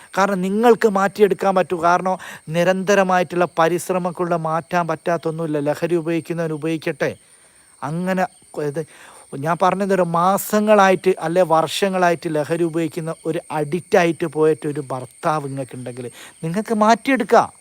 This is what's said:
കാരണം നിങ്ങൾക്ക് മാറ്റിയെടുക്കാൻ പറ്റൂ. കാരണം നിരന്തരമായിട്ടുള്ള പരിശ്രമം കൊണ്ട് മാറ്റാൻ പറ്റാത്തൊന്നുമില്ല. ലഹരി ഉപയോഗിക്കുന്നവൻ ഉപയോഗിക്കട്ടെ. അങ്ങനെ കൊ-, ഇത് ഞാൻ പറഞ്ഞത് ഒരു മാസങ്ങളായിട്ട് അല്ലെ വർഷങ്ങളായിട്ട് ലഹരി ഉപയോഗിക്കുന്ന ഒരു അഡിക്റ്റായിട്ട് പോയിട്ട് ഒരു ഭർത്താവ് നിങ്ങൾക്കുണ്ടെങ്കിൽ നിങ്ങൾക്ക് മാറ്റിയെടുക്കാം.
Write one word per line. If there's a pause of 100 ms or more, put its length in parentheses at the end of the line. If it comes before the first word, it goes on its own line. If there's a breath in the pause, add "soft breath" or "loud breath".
(180 loud breath)
കാരണം
നിങ്ങൾക്ക്
മാറ്റിയെടുക്കാൻ
പറ്റൂ.
കാരണം (320 loud breath)
നിരന്തരമായിട്ടുള്ള (120)
പരിശ്രമം
കൊണ്ട്
മാറ്റാൻ
പറ്റാത്തൊന്നുമില്ല.
ലഹരി
ഉപയോഗിക്കുന്നവൻ
ഉപയോഗിക്കട്ടെ. (680 soft breath)
അങ്ങനെ (240)
കൊ-,
ഇത് (520 loud breath)
ഞാൻ
പറഞ്ഞത്
ഒരു
മാസങ്ങളായിട്ട്
അല്ലെ
വർഷങ്ങളായിട്ട്
ലഹരി
ഉപയോഗിക്കുന്ന (120)
ഒരു (120)
അഡിക്റ്റായിട്ട്
പോയിട്ട്
ഒരു
ഭർത്താവ്
നിങ്ങൾക്കുണ്ടെങ്കിൽ (320 loud breath)
നിങ്ങൾക്ക്
മാറ്റിയെടുക്കാം. (120)